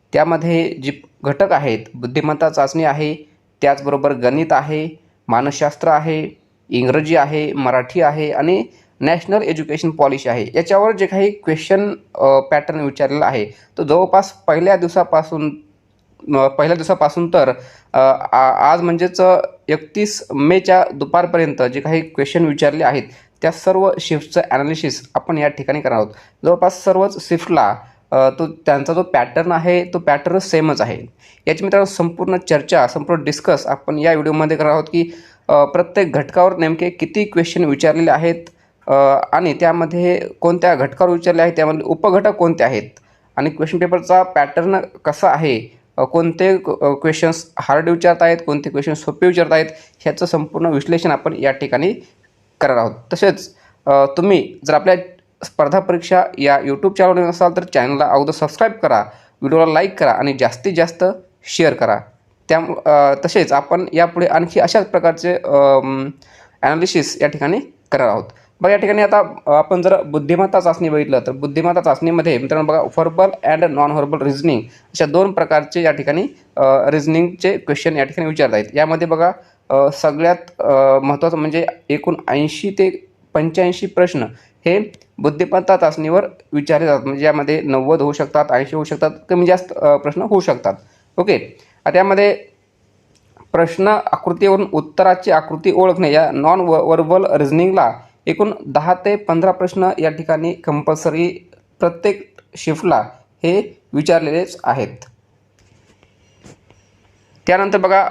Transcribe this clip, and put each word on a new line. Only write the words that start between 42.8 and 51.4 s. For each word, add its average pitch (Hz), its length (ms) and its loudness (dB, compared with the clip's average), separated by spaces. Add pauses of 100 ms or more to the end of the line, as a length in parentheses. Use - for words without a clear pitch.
आणि 143 140 -2
क्वेश्चन 156 280 -4
पेपरचा 175 460 2
पॅटर्न 175 560 0 (260)
कसा 156 240 0
आहे, 143 500 -2 (180)
अ, 131 60 0
कोणते 170 540 0
क-, - 260 -6
अ, 143 100 2
क्वेश्चन्स 160 680 -2
हार्ड 160 300 0
विचारत 170 320 2
आहेत, 170 240 4
कोणते 147 240 -4
क्वेश्चन 143 240 -4
सोपे 156 340 -2
विचारत 170 240 2
आहेत, 160 140 4 (340)
ह्याचं - 260 -4
संपूर्ण 156 400 -4
विश्लेषण 165 460 0
आपण 156 220 -2
या 135 180 0